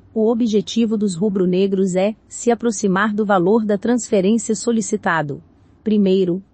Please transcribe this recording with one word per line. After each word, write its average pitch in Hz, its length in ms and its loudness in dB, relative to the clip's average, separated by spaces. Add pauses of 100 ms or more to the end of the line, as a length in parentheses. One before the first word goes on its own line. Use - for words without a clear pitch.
(140)
o 220 160 2
objetivo 220 680 0
dos 196 180 -2
rubro-negros 190 800 0
é 202 220 0 (100)
se - 240 -4
aproximar 214 640 -2
do 214 120 -2
valor 196 380 2
da 208 140 0
transferência 220 760 0
solicitado. 196 880 -2 (400)
Primeiro, 190 640 0 (100)